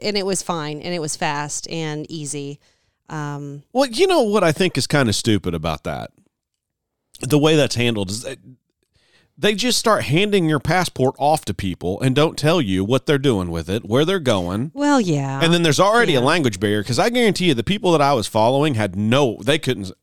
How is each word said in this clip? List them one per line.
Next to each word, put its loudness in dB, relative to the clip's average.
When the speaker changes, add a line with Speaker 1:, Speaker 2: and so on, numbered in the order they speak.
Speaker 1:
and -2
it -2
was -2
fine, -6
and -8
it -4
was -6
fast -6
and -6
easy. -10
Um, -10
Speaker 2:
Well, 2
you 0
know 4
what 2
I 6
think 0
is 0
kinda 2
stupid 0
about -4
that? -8
The 0
way 4
that's 2
handled -2
is -8
that -12
they 0
just 0
start 2
handing 2
your 0
passport 0
off 0
to -4
people -4
and 2
don't 2
tell 2
you 0
what 0
they're 2
doing 0
with -6
it, -2
where 2
they're 0
going. 0
Speaker 1:
Well, 2
yeah. -2
Speaker 2:
And 4
then 2
there's 2
already 4
a 2
Speaker 1:
Yeah. 2
Speaker 2:
language 0
barrier, 0
'cause -2
I 2
guarantee 2
you 4
the -2
people 0
that 4
I 4
was 0
following 2
had -2
no, 2
they 0
couldn't, -4